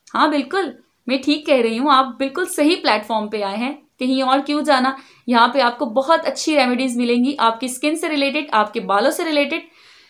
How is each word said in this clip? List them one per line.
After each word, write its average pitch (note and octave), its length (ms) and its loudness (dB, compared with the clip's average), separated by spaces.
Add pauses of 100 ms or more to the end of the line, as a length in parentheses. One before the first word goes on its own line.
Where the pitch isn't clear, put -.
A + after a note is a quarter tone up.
(140)
हाँ, C#4 160 2
बिल्कुल, D4+ 480 -4 (320)
मैं C4+ 120 0
ठीक D4+ 260 -2
कह C4+ 140 4
रही A3+ 160 0
हूँ, C#4+ 140 0
आप C4 280 2
बिल्कुल C#4 260 -4
सही D#4+ 300 2
प्लेटफॉर्म G#3+ 540 -2
पे G#3+ 120 -6
आए G3 160 -6
हैं, B3+ 180 -4 (240)
कहीं C4 240 0
और C4+ 180 2
क्यों D4 220 -2
जाना। C4+ 340 2 (320)
यहाँ A#3+ 180 6
पे C4 140 2
आपको A#3+ 240 0
बहुत C4+ 400 2
अच्छी D4+ 300 -2
रेमेडीज B3 420 0
मिलेंगी A#3+ 420 0
आपकी A3+ 280 0
स्किन D4 280 -2
से E4 120 -4
रिलेटेड, D4 460 -2
आपके G#3+ 260 0
बालों G3+ 320 0
से E4 120 -4
रिलेटेड, D#4 380 -2 (480)